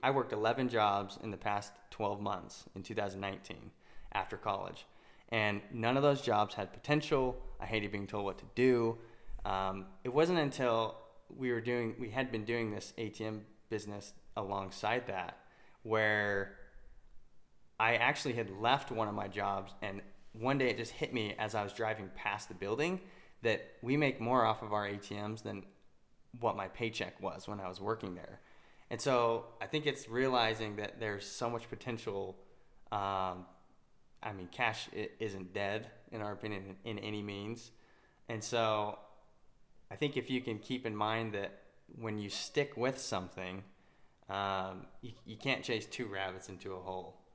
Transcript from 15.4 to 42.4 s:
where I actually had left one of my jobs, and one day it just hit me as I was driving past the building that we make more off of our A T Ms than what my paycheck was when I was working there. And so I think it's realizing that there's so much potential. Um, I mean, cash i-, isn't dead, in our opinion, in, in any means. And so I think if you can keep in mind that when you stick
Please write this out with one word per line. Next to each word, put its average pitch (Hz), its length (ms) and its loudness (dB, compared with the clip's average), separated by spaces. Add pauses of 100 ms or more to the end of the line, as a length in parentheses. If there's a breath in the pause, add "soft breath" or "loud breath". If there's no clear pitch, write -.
where 104 720 4 (1200)
I 113 180 4
actually 127 380 2
had 110 160 -2
left 113 400 2
one 110 180 0
of 104 60 -2
my 101 140 -4
jobs, 98 440 -2 (100)
and 98 180 -4 (320)
one 127 260 2
day 127 120 4
it 101 80 0
just 113 140 -4
hit - 200 -4
me 107 260 0
as 107 160 0
I 107 80 2
was 101 100 -4
driving 107 440 0
past 107 320 -2
the - 60 -10
building 139 460 2 (420 loud breath)
that 113 200 4 (200)
we 123 140 4
make 139 240 4
more 120 240 6
off 110 180 4
of 107 100 -6
our 104 140 2
A 101 100 -2
T 101 200 -8
Ms 107 260 -4
than 101 220 -6 (760)
what 107 160 4
my 95 120 -4
paycheck 107 540 -4
was - 240 -4
when 101 140 -4
I 92 80 -6
was 92 120 -8
working 104 340 -2
there. - 260 -12 (500 soft breath)
And 117 100 -2
so 120 460 4 (140)
I 101 60 -6
think 151 200 0
it's 135 220 -2
realizing 113 680 2
that 104 240 -4
there's 104 260 -2
so - 220 -2
much 117 220 -4
potential. 98 680 -4 (560 soft breath)
Um, 95 540 0 (760)
I 107 140 -4
mean, 90 160 -8
cash 113 440 0
i-, 107 120 -2 (120)
isn't 98 340 -4
dead, 104 320 -2 (260)
in 113 100 -6
our 104 100 -2
opinion, 98 520 -6
in, 110 140 -4
in 98 60 -6
any 104 180 -2
means. 104 480 -6 (580 soft breath)
And 110 140 -4
so 107 560 2 (920)
I - 60 -10
think 143 200 0
if 123 140 -2
you 127 100 2
can 117 180 -2
keep 123 280 -4
in 107 80 -2
mind 107 400 2
that 101 260 -4 (380)
when 110 200 -2
you 104 100 -2
stick - 480 0